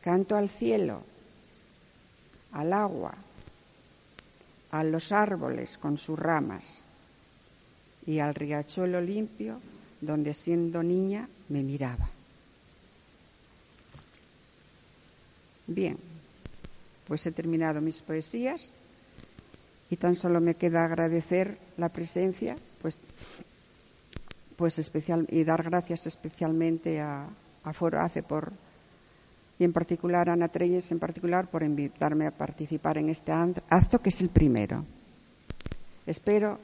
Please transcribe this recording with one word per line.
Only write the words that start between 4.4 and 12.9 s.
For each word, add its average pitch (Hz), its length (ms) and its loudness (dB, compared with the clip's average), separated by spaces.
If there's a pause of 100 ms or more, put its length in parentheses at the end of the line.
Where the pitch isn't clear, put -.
a 156 140 -2
los 160 280 -2
árboles 156 680 0
con 147 200 -2
sus 156 200 -6
ramas 151 640 -2 (1200)
y 156 140 0
al 147 140 0
riachuelo 151 680 -2
limpio 214 600 -4 (400)
donde 151 340 -2
siendo 170 480 0
niña 190 460 0 (200)
me 143 140 -2
miraba. 135 460 -2 (3500)